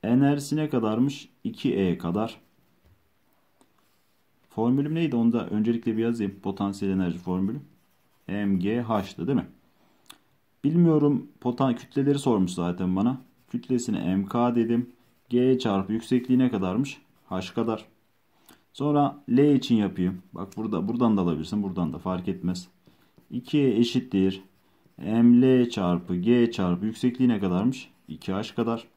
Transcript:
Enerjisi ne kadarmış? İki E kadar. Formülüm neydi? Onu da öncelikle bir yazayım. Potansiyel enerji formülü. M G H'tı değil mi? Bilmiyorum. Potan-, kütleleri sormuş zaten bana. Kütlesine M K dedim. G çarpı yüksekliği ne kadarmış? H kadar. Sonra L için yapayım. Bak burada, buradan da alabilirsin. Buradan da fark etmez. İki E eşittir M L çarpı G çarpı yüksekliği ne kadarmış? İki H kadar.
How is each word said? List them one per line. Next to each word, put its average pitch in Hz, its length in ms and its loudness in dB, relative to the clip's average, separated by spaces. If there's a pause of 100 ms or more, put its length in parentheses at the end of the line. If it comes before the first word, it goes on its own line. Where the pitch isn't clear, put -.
Enerjisi 139 520 2
ne 151 140 -2
kadarmış? 120 600 -2 (140)
İki - 320 -4
E 92 220 2
kadar. 90 440 -4 (2000)
Formülüm 139 460 0
neydi? 160 200 -2
Onu 117 160 4
da 113 180 -2
öncelikle 110 480 -2
bir 113 40 0
yazayım. 113 380 -2
Potansiyel 98 540 -4
enerji 90 240 -2
formülü. 95 420 -4 (680)
M 101 280 -2
G 104 280 -2
H'tı 104 440 -4
değil 135 100 0
mi? - 100 -4 (1160)
Bilmiyorum. 151 640 4 (140)
Potan-, 123 340 0
kütleleri 139 440 -2
sormuş 101 320 2
zaten 92 440 -2
bana. 120 260 -2 (280)
Kütlesine 117 680 -4
M 98 100 0
K 120 300 0
dedim. 117 340 0 (400)
G 127 300 4
çarpı 101 340 -2
yüksekliği 123 460 0
ne 127 120 2
kadarmış? 104 500 -2 (240)
H 92 280 -8
kadar. 113 320 -4 (880)
Sonra 143 560 0
L 139 260 6
için 123 200 2
yapayım. 90 460 0 (120)
Bak - 240 -10
burada, 104 300 -4
buradan 117 300 2
da 95 40 2
alabilirsin. 85 420 -2
Buradan 87 300 -4
da 78 60 -10
fark 90 280 -6
etmez. 90 400 -6 (640)
İki 123 300 -4
E 123 200 2
eşittir 101 640 0 (540)
M 117 440 4
L 127 280 4
çarpı 90 460 -2
G 117 360 2
çarpı 90 340 -2
yüksekliği 123 440 0
ne 110 100 0
kadarmış? 98 520 -2 (160)
İki 76 260 -8
H 104 220 -6
kadar. 117 420 -4